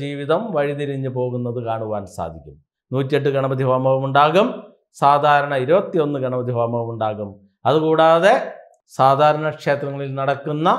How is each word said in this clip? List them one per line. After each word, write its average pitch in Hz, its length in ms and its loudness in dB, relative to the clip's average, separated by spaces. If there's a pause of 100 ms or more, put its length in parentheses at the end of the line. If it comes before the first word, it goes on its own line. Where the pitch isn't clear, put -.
ജീവിതം 143 380 -2 (140)
വഴിതിരിഞ്ഞു 143 640 -4
പോകുന്നത് 123 500 -4
കാണുവാൻ 107 360 -6 (140)
സാധിക്കും. 78 380 -10 (380)
നൂറ്റിയെട്ട് 139 440 -2
ഗണപതി 135 320 -2
ഹോമവും 131 400 0
ഉണ്ടാകും, 156 400 4 (540)
സാധാരണ 143 500 4 (100)
ഇരുപത്തിയൊന്ന് 156 600 0
ഗണപതി 123 320 -4
ഹോമവും 117 380 -2
ഉണ്ടാകും. 107 340 -4 (400)
അതുകൂടാതെ 160 680 4 (640)
സാധാരണ 151 500 4 (140)
ക്ഷേത്രങ്ങളിൽ 139 580 -4
നടക്കുന്ന 143 600 -2